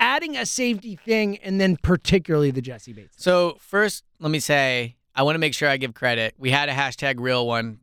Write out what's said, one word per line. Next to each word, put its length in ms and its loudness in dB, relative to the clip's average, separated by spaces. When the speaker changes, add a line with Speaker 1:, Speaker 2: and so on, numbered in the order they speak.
Speaker 1:
adding 360 0
a 100 -4
safety 500 -4
thing 420 0
and 220 -2
then 220 4
particularly 680 2
the 120 -4
Jessie 320 -16
Bates 220 -20
thing? 60 -20
Speaker 2:
So, 380 2
first, 440 -2
let 100 -4
me 100 0
say, 560 0
I 80 0
wanna 160 2
make 140 0
sure 160 0
I 80 2
give 180 -6
credit. 440 -2
We 120 -2
had 180 0
a 40 -4
hashtag 460 -4
real 280 0
one 360 -4